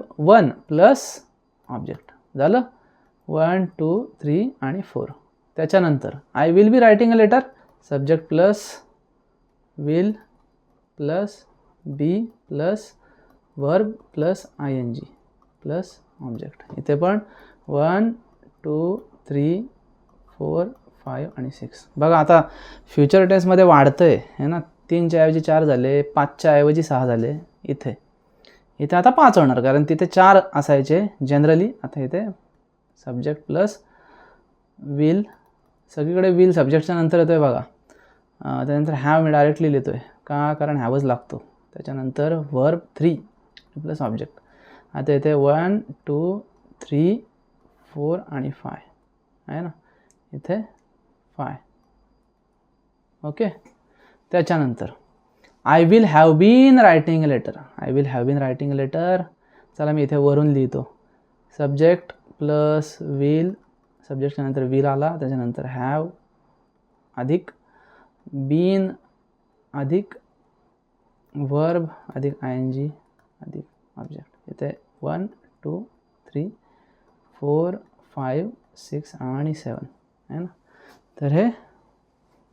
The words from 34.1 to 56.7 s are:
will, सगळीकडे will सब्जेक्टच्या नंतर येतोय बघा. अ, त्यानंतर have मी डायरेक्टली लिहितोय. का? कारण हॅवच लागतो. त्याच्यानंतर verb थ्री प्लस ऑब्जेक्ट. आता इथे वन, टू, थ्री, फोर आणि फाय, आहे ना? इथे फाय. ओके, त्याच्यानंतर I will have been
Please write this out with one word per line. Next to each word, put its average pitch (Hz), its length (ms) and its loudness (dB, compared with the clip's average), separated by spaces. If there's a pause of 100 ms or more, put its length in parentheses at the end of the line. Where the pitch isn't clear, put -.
will, 165 240 0 (720)
सगळीकडे 180 360 0
will 185 200 6
सब्जेक्टच्या 156 440 0
नंतर 165 240 2
येतोय 165 200 2
बघा. 131 220 0 (800)
अ, 131 240 -6
त्यानंतर 147 280 -2
have 147 300 0
मी 156 80 0
डायरेक्टली 151 400 2
लिहितोय. 135 260 -4 (300)
का? 147 260 -4
कारण 147 240 -4
हॅवच 131 260 -2
लागतो. - 400 -6 (300)
त्याच्यानंतर 143 640 -6 (140)
verb 147 240 0 (180)
थ्री 160 220 -2 (640)
प्लस 156 200 -10
ऑब्जेक्ट. 113 320 -8 (600)
आता 143 200 -4
इथे 147 200 0
वन, 156 460 0 (280)
टू, 170 320 -6 (420)
थ्री, 170 440 -2 (680)
फोर 156 260 -6 (120)
आणि 139 200 -8
फाय, - 300 -16 (640)
आहे 151 140 -10
ना? 175 80 -10 (640)
इथे 175 280 -8 (760)
फाय. 135 180 -10 (1700)
ओके, 190 220 -4 (800)
त्याच्यानंतर 156 540 -2 (800)
I 160 180 4
will 220 220 6
have 160 260 6
been 254 480 6